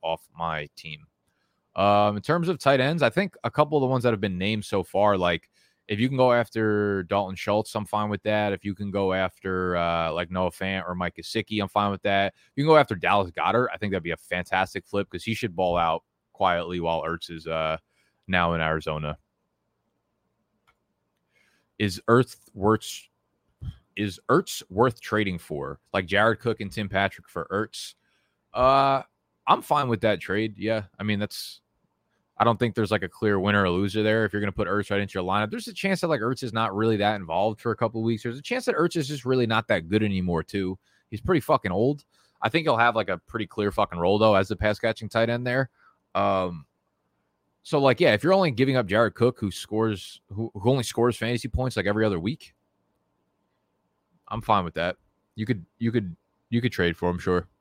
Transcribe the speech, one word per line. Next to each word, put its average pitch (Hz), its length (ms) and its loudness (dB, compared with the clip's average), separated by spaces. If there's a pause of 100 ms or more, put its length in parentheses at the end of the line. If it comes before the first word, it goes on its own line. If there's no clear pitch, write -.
off 82 260 -6 (100)
my 80 380 -6
team. 76 320 -18 (680)
Um, 104 400 4
in 98 40 -6
terms 170 280 0
of 170 100 -4
tight 135 220 4
ends, 151 200 0
I 120 80 4
think 190 360 -2
a 113 40 -4
couple 151 280 2
of 139 40 0
the 127 60 2
ones 127 160 0
that 120 80 2
have 104 80 0
been 98 180 -4
named 104 280 -2
so 98 180 0
far, 101 340 2
like, 87 320 0 (380)
if 107 140 -2
you 131 80 2
can 135 80 -2
go 127 160 6
after 107 680 0
Dalton 95 340 -2
Schultz, 104 360 -2
I'm 107 120 -4
fine 107 240 -2
with 101 140 -6
that. 107 280 0
If 98 140 -6
you 101 100 -6
can 101 160 -8
go 95 220 0
after, 92 640 -2
uh, 85 340 0
like, 85 200 -6
Noah 92 200 -2
Fant 95 340 -6
or 90 100 -8
Mike 90 200 -6
Gesicki, 107 460 -6
I'm 98 80 -4
fine 101 220 0
with 95 100 -6
that. 98 340 2
If - 220 -20
you 143 80 -2
can 160 80 6
go 156 40 8
after 139 180 2
Dallas 90 360 2
Goedert, 98 420 2
I 85 40 -8
think 104 140 -4
that'd 92 120 -2
be 85 80 -6
a 80 60 -4
fantastic 92 680 -4
flip 101 240 -4
'cause 90 140 -10
he 113 100 -4
should 104 220 -6
ball 87 220 0
out 82 260 0 (300)
quietly 87 480 -2
while 82 220 -2
Ertz 82 260 -6
is, 80 180 -14
uh, 80 300 -2 (500)
now 90 260 2
in 82 60 -2
Arizona. 78 580 -4 (2500)
Is 98 300 -2
Ertz 120 300 4 (160)
worth, 104 560 0 (880)
is 101 200 -4 (120)
Ertz 165 400 0
worth 113 320 0
trading 101 360 -2
for? 73 440 -10 (100)
Like 95 140 -2
Jared 104 340 2
Cook 113 220 -4
and 98 100 -8
Tim 104 160 -6
Patrick 95 400 -2
for - 240 -10
Ertz? - 440 -6 (580)
Uh, 135 500 2 (420)
I'm 147 160 4
fine 143 280 0
with 113 100 0
that 107 220 2
trade. 104 360 -4
Yeah, 107 260 -2 (140)
I 98 60 -10
mean, 104 160 -2
that's, - 400 -10 (800)
I 110 80 0
don't 117 120 4
think 117 180 -2
there's, 107 160 0
like, 98 120 2
a 90 60 -6
clear 101 320 0
winner 104 220 2
or 90 60 2
loser 98 340 0
there. 110 200 2
If 104 80 0
you're 104 100 -2
gonna 101 120 -2
put 92 160 -4
Ertz 101 200 -2
right 101 120 0
into 98 180 -6
your 92 40 -2
lineup, 104 280 0
there's 226 160 -8
a 214 60 -14
chance 196 260 -2
that, 175 80 -2
like, 143 140 0
Ertz 123 220 -4
is 110 100 -8
not 113 200 -2
really 110 220 2
that 104 200 2
involved 95 440 -2
for 117 120 -4
a 104 40 -4
couple 113 240 -2
of 113 60 -2
weeks. 113 180 -2
There's 123 160 -8
a - 20 -16
chance 247 240 -6
that 233 100 0
Ertz 170 200 0
is 143 140 -2
just 131 160 -8
really 127 200 2
not 110 220 0
that 85 220 0
good 107 120 2
anymore, 90 420 0
too. 95 360 -6 (300)
He's 104 100 -10
pretty 170 220 0
fucking 117 320 0
old. 131 320 0 (360)
I 110 60 0
think 156 180 -2
he'll 127 120 2
have, 117 180 4
like, 101 140 0
a 90 80 -2
pretty 107 300 -8
clear 101 260 -2
fucking 92 260 -2
role, 95 180 4
though, 107 180 6
as 95 120 4
the 107 80 -4
pass 107 240 0
catching 110 300 -4
tight 117 200 0
end 120 160 -4
there. 127 240 -2 (440)
Um, 92 520 -2 (1000)
so, 151 160 0
like, 131 200 4
yeah, 147 140 6
if 107 100 2
you're 180 100 4
only 185 180 4
giving 131 240 2
up 123 100 2
Jared 104 300 2
Cook, 120 240 2
who 101 100 -2
scores, 107 800 -4
who, 110 260 -8
who 101 160 0
only 131 140 2
scores 120 340 0
fantasy 120 300 -4
points, 123 300 -4
like, 95 80 0
every 104 200 2
other 95 140 0
week, 110 340 -6 (1700)
I'm 110 140 -8
fine 101 240 4
with 82 80 -6
that. 87 240 -2 (380)
You 110 100 -6
could, 104 200 -2 (140)
you 117 120 0
could, 120 240 -2 (340)
you 117 120 2
could 123 120 0
trade 87 240 2
for 87 120 0
him, 87 80 0
sure. 90 300 0 (140)